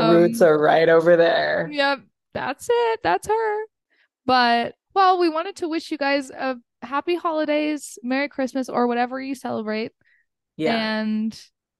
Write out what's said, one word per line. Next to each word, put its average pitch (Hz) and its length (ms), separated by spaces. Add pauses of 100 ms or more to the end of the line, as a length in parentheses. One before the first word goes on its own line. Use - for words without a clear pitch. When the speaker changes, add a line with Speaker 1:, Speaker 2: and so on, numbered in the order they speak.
(140)
Speaker 1:
roots 170 280
Speaker 2:
Um, 170 60
Speaker 1:
are 151 120
right 156 280
over 165 280
there. 165 560
Speaker 2:
Yep, 277 280 (340)
that's - 360
it. 466 320
That's 349 240
her. 427 340 (680)
But, 240 480 (200)
well, 381 240
we 349 120
wanted 339 260
to 349 120
wish 311 220
you 311 60
guys 277 340
a 254 280 (240)
happy 285 320
holidays, 302 880
Merry 269 260
Christmas, 262 400
or 240 180
whatever 247 340
you 269 140
celebrate. 226 580 (680)
Speaker 1:
Yeah. 156 140 (280)
Speaker 2:
And 214 420 (380)